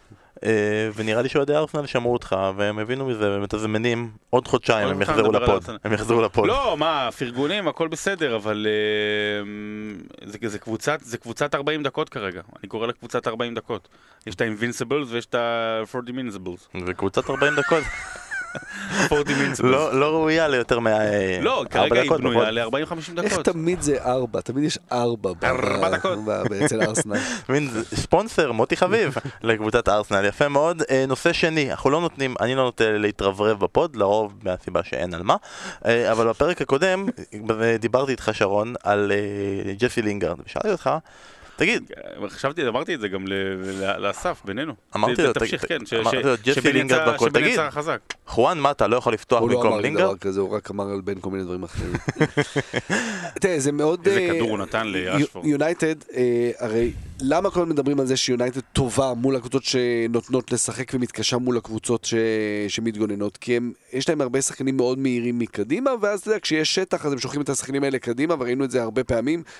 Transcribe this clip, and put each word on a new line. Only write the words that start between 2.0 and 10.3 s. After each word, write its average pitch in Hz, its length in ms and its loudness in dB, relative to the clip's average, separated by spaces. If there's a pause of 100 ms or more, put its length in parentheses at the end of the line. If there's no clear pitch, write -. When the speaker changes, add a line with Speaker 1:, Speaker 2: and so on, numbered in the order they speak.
Speaker 1:
אותך, - 240 -2 (200)
והם 104 220 0
הבינו 127 280 -4
מזה, 107 240 0
והם 101 120 0
מתזמנים 110 680 -2 (200)
עוד 123 180 2
חודשיים, 113 380 2
Speaker 2:
עוד 98 60 0
Speaker 1:
הם 95 60 -2
Speaker 2:
חודשיים 104 200 2
Speaker 1:
יחזרו 110 140 6
Speaker 2:
נדבר 110 120 2
על 117 60 4
Speaker 1:
לפוד. 95 120 2
Speaker 2:
ארסנל. 104 220 -12
Speaker 1:
הם 107 80 0
יחזרו 113 300 4
לפוד. 107 260 4
Speaker 2:
לא, 240 280 0
מה, 147 320 0 (100)
פרגונים, 143 500 -2
הכל 160 200 -2
בסדר, 160 480 -2
אבל, 107 300 -2
אה, 104 1600 -4